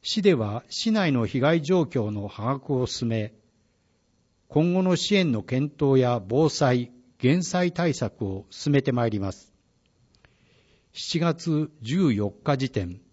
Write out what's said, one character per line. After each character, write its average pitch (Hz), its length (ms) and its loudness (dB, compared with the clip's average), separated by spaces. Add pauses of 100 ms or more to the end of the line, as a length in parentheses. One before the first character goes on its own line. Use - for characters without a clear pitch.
市 - 180 -4
で 185 140 4
は 110 340 -4
市 - 220 -4
内 196 220 2
の 117 140 2
被 127 120 -2
害 156 240 4
状 175 200 2
況 113 280 -2
の 101 180 -6
把 123 300 -4
握 139 160 -4
を 127 140 0
進 - 180 -6
め、 110 260 -2 (1160)
今 170 260 2
後 185 80 2
の 185 140 2
支 - 180 -2
援 185 160 2
の 110 140 -2
検 143 280 -2
討 135 240 2
や 120 300 2
防 143 220 2
災・ 127 420 0 (280)
減 160 260 2
災 180 260 0
対 175 240 0
策 - 280 -6
を 95 280 -6
進 - 220 -2
め 139 100 4
て - 80 0
ま 120 160 0
い 107 60 0
り 104 80 -2
ま 95 100 -4
す。 - 240 -18 (1400)
七 - 280 -4
月 160 500 0 (120)
十 147 300 2
四 101 200 0
日 - 240 -2
時 131 160 -4
点 92 280 -4 (120)